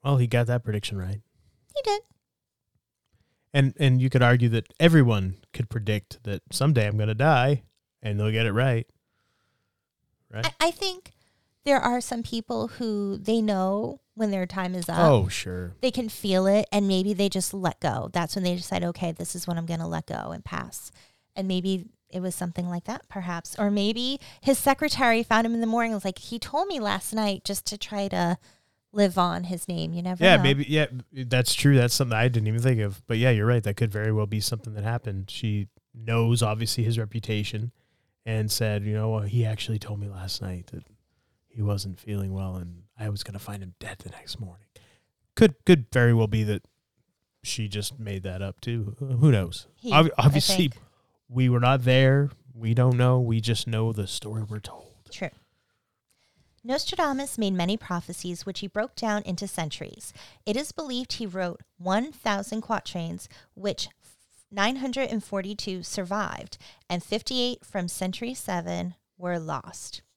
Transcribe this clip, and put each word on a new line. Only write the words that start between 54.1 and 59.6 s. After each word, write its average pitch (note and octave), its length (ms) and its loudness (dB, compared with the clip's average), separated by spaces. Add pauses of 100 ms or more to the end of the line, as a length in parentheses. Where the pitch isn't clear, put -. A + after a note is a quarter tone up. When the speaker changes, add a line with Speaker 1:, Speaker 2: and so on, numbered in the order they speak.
Speaker 1:
we're G#2+ 160 -8
told. - 320 -18 (180)
Speaker 2:
True. - 200 -10 (1300)
Nostradamus C#4 760 -2
made G3+ 160 0
many F3+ 220 0
prophecies, F3 720 -8
which G3 140 -10
he G3+ 80 -10
broke G#3+ 280 -6
down G#3 280 -2
into F#3+ 240 -6
centuries. - 680 -10 (320)